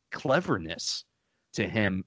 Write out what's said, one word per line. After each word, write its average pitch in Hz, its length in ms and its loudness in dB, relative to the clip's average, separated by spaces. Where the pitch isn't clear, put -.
cleverness 131 920 0
to 101 140 0
him, 95 400 2